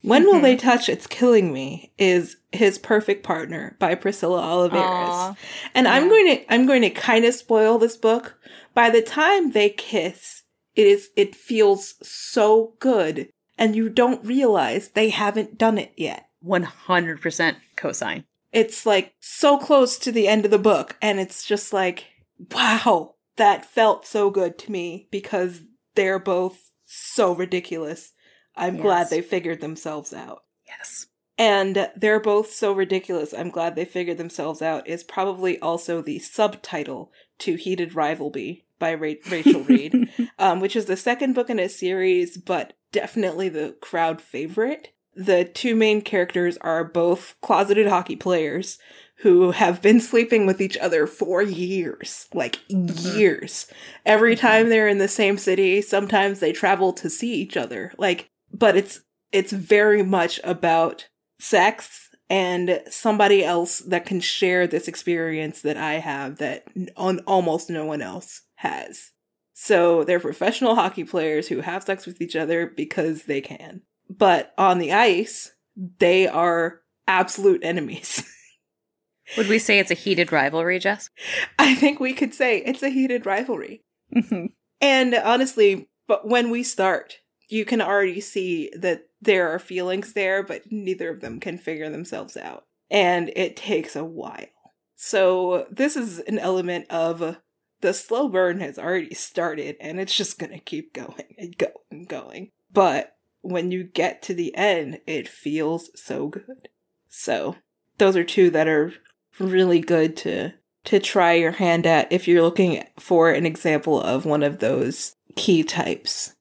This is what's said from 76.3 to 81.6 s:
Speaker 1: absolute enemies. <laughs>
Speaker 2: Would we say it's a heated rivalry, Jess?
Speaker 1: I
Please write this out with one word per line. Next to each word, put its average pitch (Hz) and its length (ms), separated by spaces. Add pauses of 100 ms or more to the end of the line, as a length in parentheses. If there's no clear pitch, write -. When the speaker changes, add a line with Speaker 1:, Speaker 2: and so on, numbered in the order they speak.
Speaker 1:
absolute 185 560
enemies. 165 680
<laughs> - 1080
Speaker 2:
Would 214 100
we 220 120
say 208 180
it's 190 140
a 170 40
heated 175 360
rivalry, 160 480
Jess? 202 300 (500)
Speaker 1:
I 269 160